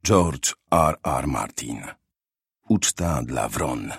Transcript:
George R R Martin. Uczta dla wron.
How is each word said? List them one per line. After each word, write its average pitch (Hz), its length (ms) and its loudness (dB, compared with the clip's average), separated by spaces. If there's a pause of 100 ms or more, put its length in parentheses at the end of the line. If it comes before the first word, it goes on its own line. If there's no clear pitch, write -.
George 85 500 2 (180)
R 78 320 4
R 69 240 -2
Martin. 57 540 -6 (880)
Uczta 85 540 0
dla 62 260 -4
wron. 62 500 -4